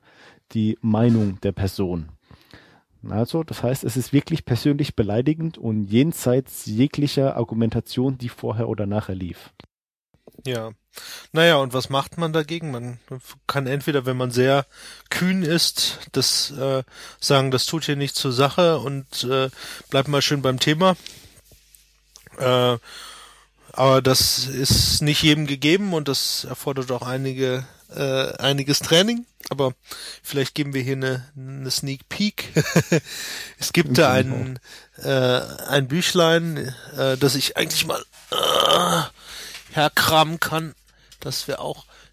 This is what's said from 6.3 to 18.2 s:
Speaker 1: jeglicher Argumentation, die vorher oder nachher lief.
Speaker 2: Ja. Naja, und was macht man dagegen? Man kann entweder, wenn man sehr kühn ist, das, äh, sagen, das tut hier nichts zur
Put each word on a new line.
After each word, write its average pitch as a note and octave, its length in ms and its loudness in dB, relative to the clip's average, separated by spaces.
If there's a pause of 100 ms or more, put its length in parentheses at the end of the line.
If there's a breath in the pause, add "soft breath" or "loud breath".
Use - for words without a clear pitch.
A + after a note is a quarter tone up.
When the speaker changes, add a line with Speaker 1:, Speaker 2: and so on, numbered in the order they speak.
Speaker 1:
jeglicher C3+ 680 0
Argumentation, A#2+ 840 -2
die A#2+ 120 -8
vorher A2+ 400 -6
oder G#2+ 160 -4
nachher G2+ 300 -2
lief. F2+ 360 -10 (960)
Speaker 2:
Ja. A2+ 260 -6 (600 loud breath)
Naja, E3 240 6
und C3 180 2
was C3 160 -2
macht C#3 280 -4
man E3 160 -2
dagegen? D#3+ 380 -4
Man A#2+ 280 -10 (480)
kann C#3 200 -2
entweder, C#3 380 -2
wenn C3 100 -2
man B2+ 160 -2
sehr C3 340 4 (440 loud breath)
kühn F#3 340 0
ist, - 560 0 (120)
das, - 400 0
äh, C3+ 320 -2 (360 loud breath)
sagen, C3+ 320 4
das B2+ 140 2
tut D#3+ 200 -4
hier D3 100 -2
nichts C#3 240 -4
zur C3+ 120 -2